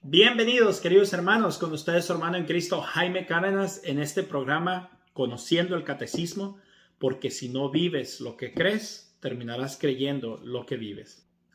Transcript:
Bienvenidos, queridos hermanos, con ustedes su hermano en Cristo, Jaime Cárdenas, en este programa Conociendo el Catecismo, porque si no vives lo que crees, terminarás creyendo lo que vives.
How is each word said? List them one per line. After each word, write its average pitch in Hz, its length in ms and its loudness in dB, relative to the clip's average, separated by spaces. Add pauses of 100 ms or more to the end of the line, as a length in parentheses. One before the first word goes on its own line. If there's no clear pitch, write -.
Bienvenidos, 226 760 6
queridos 190 320 6
hermanos, 185 440 2
con 165 140 -2
ustedes 170 320 0
su 180 80 -4
hermano 170 240 -2
en 180 80 -2
Cristo, 170 380 -2
Jaime 180 440 -2
Cárdenas, 190 600 0
en 143 140 -2
este 151 220 -2
programa 160 800 -2 (140)
Conociendo 165 640 0
el 151 80 -4
Catecismo, 170 760 -6 (400)
porque 127 320 -2
si - 160 -10
no 131 240 -4
vives 156 480 -2
lo 117 160 -10
que - 160 -10
crees, 208 680 -2
terminarás 123 580 -6
creyendo 131 640 -2
lo 120 220 -8
que 135 100 -4
vives. 107 500 -12 (300)